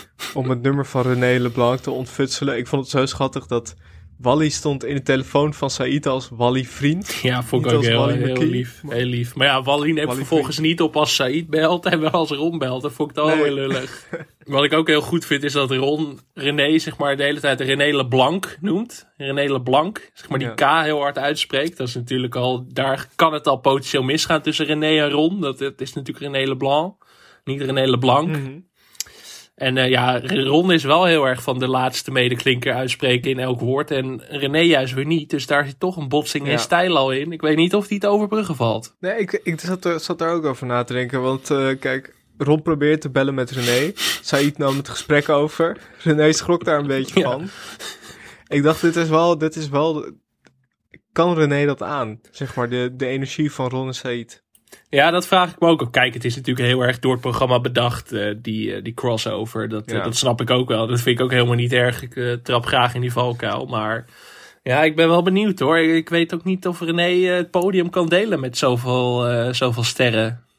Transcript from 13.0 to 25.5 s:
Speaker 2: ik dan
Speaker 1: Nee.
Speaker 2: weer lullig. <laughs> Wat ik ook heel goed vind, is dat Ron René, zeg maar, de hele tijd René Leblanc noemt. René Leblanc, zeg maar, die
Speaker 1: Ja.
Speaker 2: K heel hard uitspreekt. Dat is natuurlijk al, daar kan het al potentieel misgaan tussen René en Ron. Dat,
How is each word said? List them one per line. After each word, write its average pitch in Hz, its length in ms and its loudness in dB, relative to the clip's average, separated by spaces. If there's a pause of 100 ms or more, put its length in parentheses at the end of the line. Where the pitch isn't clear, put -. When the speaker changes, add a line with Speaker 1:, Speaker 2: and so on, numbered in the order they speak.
Speaker 2:
ik - 60 -18
dan 151 120 0
Speaker 1:
Nee. 156 140 2
Speaker 2:
weer 147 100 2
lullig. 135 560 -6 (120)
<laughs> - 240 -20
Wat 139 200 0
ik 147 100 2
ook 160 140 2
heel 151 140 4
goed 160 240 -2
vind, 143 180 -2
is 143 100 -4
dat 135 180 0
Ron 139 480 -2 (140)
René, 147 460 0
zeg - 180 -6
maar, 139 200 0
de 143 60 -2
hele 143 160 0
tijd 135 220 0
René 143 360 0
Leblanc 131 640 0
noemt. 196 480 -4 (100)
René 139 340 -2
Leblanc, 135 640 0
zeg - 160 -20
maar, 131 100 -2
die 131 80 -4
Speaker 1:
Ja. 143 340 2
Speaker 2:
K - 40 0
heel 151 140 0
hard 143 180 -2
uitspreekt. 147 600 -2
Dat 127 100 -6
is 120 80 -10
natuurlijk 127 400 -4
al, 127 320 -2
daar 131 480 -2
kan 160 180 4
het 151 140 -2
al 135 100 4
potentieel 135 460 2
misgaan 156 380 0
tussen 156 240 -2
René 151 380 2
en 147 60 0
Ron. 160 320 0
Dat, 135 180 -4